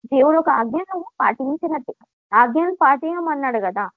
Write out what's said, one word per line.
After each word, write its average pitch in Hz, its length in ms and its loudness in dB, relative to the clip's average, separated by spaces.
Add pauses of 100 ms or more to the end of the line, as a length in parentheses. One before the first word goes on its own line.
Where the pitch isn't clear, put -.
దేవుడు 285 340 4
ఒక 320 100 0
ఆజ్ఞ 226 280 0
నువ్వు 370 280 -8 (160)
పాటించినట్టే. 277 720 -4 (400)
ఆజ్ఞను 262 480 2
పాటించమన్నాడు 285 800 0
కదా. 202 380 -6